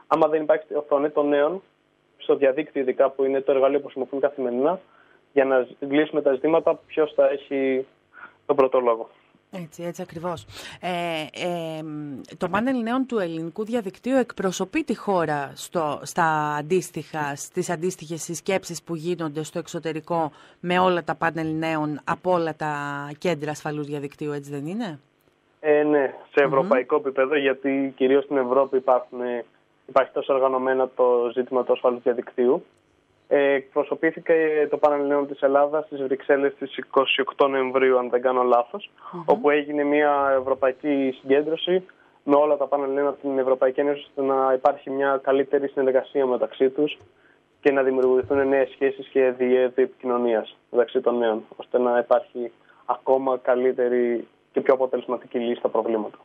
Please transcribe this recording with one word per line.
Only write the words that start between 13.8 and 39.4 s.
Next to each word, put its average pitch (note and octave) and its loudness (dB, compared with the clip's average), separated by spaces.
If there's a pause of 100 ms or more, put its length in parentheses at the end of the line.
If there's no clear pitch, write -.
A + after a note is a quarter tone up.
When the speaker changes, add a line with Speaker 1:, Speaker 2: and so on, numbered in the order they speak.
Speaker 2:
εκπροσωπεί G3 -2
τη A3 -4
χώρα D3+ -2
στο, D3+ -4
στα D3+ 0
αντίστοιχα, D3+ -4
στις - -8
αντίστοιχες E3 -6
συσκέψεις F3 -6
που E3+ -8
γίνονται D#3+ -6
στο D#3+ -10
εξωτερικό D#3+ -4 (280)
με F3 0
όλα F3+ 2
τα D#3+ -6
πάνελ D#3+ -2
νέων D#3 -2
από E3+ -2
όλα E3 0
τα D3+ -6 (440)
κέντρα D3+ -4
ασφαλούς D3+ -6
διαδικτύου, D3 -8
έτσι C#3+ -8
δεν C#3+ -8
είναι; F#3 -8 (600)
Speaker 1:
Ε, D3+ 4
ναι, D3 2 (200)
σε C#3+ 4
Speaker 2:
Μμμ. C3 0
Speaker 1:
ευρωπαϊκό C#3 2
επίπεδο, C3+ 0
γιατί C3+ -2
κυρίως C3+ 4
στην C#3+ -4
Ευρώπη C3 2
υπάρχουν, B2+ 0 (680)
υπάρχει C3 0
τόσο - -2
οργανωμένα C3 2
το B2 2
ζήτημα B2+ -2
του A#2+ -2
ασφαλούς B2 0
διαδικτύου. B2+ 0 (640)
Ε, C#3 2
εκπροσωπήθηκε D3 -2 (360)
το D3 -2
πάνελ C#3+ 2
νέων C#3+ 2
της C#3+ -14
Ελλάδας C#3+ 2
στις C#3 -10
Βρυξέλλες C#3 0
στις - -12
είκοσι C3+ 0
οκτώ - 2
Νοεμβρίου, C3 2
αν B2 0
δεν A#2+ 0
κάνω B2+ 2
λάθος, B2 0 (200)
Speaker 2:
Μμμ. F3 -12
Speaker 1:
όπου C#3+ 2